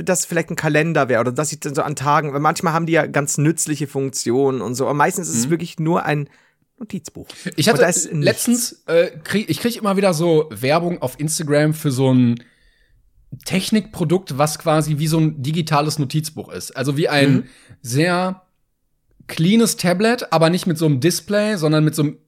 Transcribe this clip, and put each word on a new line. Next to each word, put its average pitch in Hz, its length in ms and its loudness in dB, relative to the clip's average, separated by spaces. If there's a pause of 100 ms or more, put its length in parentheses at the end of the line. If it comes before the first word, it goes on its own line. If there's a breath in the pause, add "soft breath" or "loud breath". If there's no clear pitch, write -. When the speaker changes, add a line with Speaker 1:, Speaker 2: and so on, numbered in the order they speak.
Speaker 1:
dass 170 180 0
es - 60 -4
vielleicht 165 240 -4
ein 165 60 -6
Kalender 151 520 2
wäre 120 120 2
oder 123 120 0
dass 147 200 -4
ich 147 80 -12
dann 147 160 -8
so 151 60 -2
an 151 140 -4
Tagen, 147 380 0
weil 143 60 -2
manchmal 160 320 0
haben 165 140 -2
die 160 60 -2
ja 151 140 2
ganz 143 320 -2
nützliche 151 480 0
Funktionen 135 760 -2
und 107 140 -6
so, 127 100 -2
aber 123 100 -2
meistens 160 340 0
ist 80 80 -4
es 117 100 0
Speaker 2:
Mhm. 147 40 -6
Speaker 1:
wirklich 170 280 -4
nur 170 260 0
ein 147 240 -2 (500 soft breath)
Notizbuch. - 500 -14 (280 loud breath)
Speaker 2:
Ich 156 120 0
Speaker 1:
Und 175 40 4
Speaker 2:
hatte 147 100 2
Speaker 1:
da 170 60 4
ist - 240 -2
nichts. 151 120 -2
Speaker 2:
letztens, 233 600 0
äh, 170 260 2 (100)
krieg, 208 260 -2
ich 156 120 -2
krieg 233 160 -2
immer 196 200 0
wieder 196 160 2
so 160 400 2
Werbung 160 500 0
auf - 160 -6
Instagram 151 540 0
für 151 200 -2
so 131 200 4
ein 120 320 4 (1040 soft breath)
Technikprodukt, 185 920 -2
was 156 200 0
quasi 151 400 0
wie 160 80 -2
so 160 120 2
ein 156 240 0
digitales 151 560 0
Notizbuch 147 520 -4
ist. - 260 -12
Also 135 200 -2
wie 165 120 0
ein 143 240 4
Speaker 1:
Mhm. 175 120 2 (360 loud breath)
Speaker 2:
sehr 175 600 0 (840)
cleanes 208 500 2
Tablet, 208 560 0
aber 160 180 4
nicht 175 160 -2
mit 160 120 0
so 165 80 0
einem 143 140 2
Display, 202 560 0
sondern 156 280 2
mit 151 100 2
so 156 80 0
einem 147 260 -2